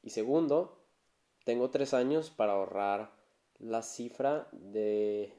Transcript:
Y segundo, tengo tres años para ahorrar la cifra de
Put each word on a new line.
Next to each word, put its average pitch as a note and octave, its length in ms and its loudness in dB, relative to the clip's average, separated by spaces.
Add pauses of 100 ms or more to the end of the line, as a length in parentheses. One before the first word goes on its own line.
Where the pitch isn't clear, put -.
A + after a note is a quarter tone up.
Y - 80 -12
segundo, D3 640 2 (680)
tengo A#2+ 260 2
tres C#3 240 0
años D3 340 2
para G#2+ 240 2
ahorrar G2+ 600 0 (460)
la A2+ 220 -4
cifra B2+ 720 -4
de G#2 880 -2